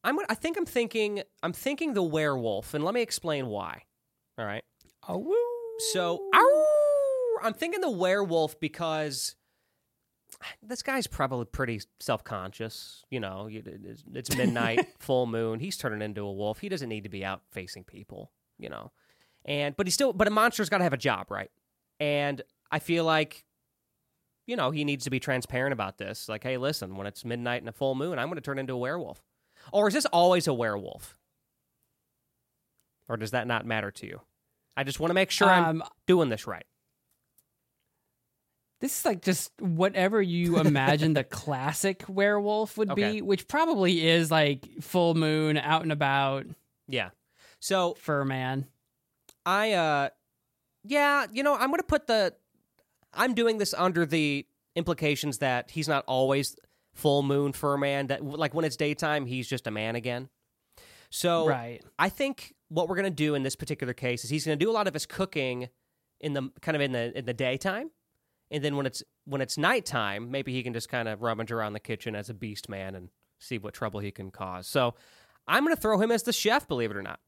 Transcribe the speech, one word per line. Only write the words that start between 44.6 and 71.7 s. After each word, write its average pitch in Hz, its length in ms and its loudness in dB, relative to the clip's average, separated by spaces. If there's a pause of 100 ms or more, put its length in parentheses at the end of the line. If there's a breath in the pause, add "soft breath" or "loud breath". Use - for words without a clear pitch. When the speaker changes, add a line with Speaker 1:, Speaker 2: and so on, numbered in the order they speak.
Speaker 2:
full 170 340 4
moon, 156 420 4
out 156 260 2
and 160 80 0
about 139 540 2 (420)
Speaker 1:
Yeah. 110 220 -2 (500 soft breath)
So 180 360 0
Speaker 2:
fur 143 300 0
man. 131 420 -2 (800)
Speaker 1:
I, 208 280 2
uh, 151 360 4 (760)
yeah, 285 480 4
you 240 100 -2
know, 285 140 4
I'm 254 160 2
gonna 339 120 0
put 302 240 2
the, 214 280 2 (800)
I'm 247 200 2
doing 226 240 2
this 202 160 0
under 170 320 2
the 147 400 0 (300)
implications 151 640 0
that 127 320 0
he's 156 160 -4
not 143 180 2
always 131 500 2 (380)
full 143 300 4
moon 139 300 2
fur 143 240 0
man, 139 300 0
that, 139 160 -4
like, 147 300 -2
when 160 120 0
it's 147 100 -2
daytime, 151 500 0
he's 123 220 -4
just 123 200 -4
a 107 40 -4
man 110 240 -4
again. 123 340 -4 (800 loud breath)
So 170 380 2
Speaker 2:
Right. 120 340 -2 (160)
Speaker 1:
I 185 120 4
think - 440 -4 (140)
what 165 220 0
we're 185 80 0
gonna 196 120 2
do 151 260 2
in 135 80 0
this 131 120 -2
particular 127 380 -6
case 123 320 -4
is 113 40 -10
he's 151 160 -2
gonna 151 120 0
do 196 120 2
a 226 40 0
lot 208 140 2
of 185 60 -2
his 156 120 -4
cooking 131 640 -4 (500)
in 147 140 -4
the, 135 180 -2 (100)
kind 156 140 -2
of 143 60 2
in 139 100 2
the, 120 260 -2
in 127 80 -8
the 123 80 -4
daytime. 185 560 -2 (600)
And 147 120 -4
then 143 120 0
when 139 100 0
it's, - 160 -4 (240)
when 139 160 -4
it's 127 160 -4
nighttime, 120 720 0
maybe 135 240 -4
he 127 80 -2
can 120 120 -6
just 113 160 -6
kinda 113 300 -4
rummage 113 320 -2
around 107 220 -4